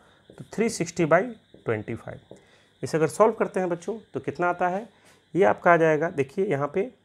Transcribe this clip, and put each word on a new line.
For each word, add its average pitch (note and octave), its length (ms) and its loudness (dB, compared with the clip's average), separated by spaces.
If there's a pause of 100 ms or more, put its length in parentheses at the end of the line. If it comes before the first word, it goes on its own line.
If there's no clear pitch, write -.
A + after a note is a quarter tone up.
(300)
तो - 240 -18
थ्री A3 160 0
सिक्सटी - 360 -4
by E3 160 4 (440)
ट्वेंटी G#2+ 300 -4
फ़ाइव। - 420 -18 (460)
इसे - 140 -4
अगर D#3 100 2
सॉल्व G#3+ 260 2
करते G3 260 -4
हैं F#3 100 -2
बच्चों F3 280 -6 (160)
तो C3+ 60 -6
कितना F3 300 -4
आता F3 180 -2
है, F#3+ 200 -6 (460)
ये F3 100 2
आपका G3 300 4
आ E3+ 40 8
जाएगा, D#3+ 340 4
देखिए - 340 -2
यहाँ C#3+ 280 -2
पे F#3+ 80 0 (240)